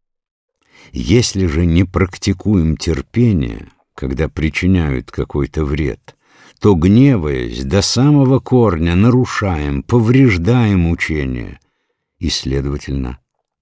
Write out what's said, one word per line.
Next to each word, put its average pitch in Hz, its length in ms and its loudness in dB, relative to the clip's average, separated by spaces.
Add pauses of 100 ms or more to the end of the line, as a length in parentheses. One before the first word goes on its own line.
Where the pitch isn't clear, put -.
(920)
Если 95 540 0
же 82 180 0
не 85 200 2
практикуем 92 920 0
терпение, 80 920 -2 (240)
когда 69 340 -4
причиняют 78 840 -2
какой-то 73 540 -4
вред, 71 540 -6 (400)
то, 104 160 4
гневаясь, 78 880 2
до 80 160 0
самого 135 600 2
корня 87 540 0
нарушаем, 95 880 0
повреждаем 110 1080 2
учение 65 680 -6 (600)
и, - 100 -4
следовательно, 67 880 -6 (440)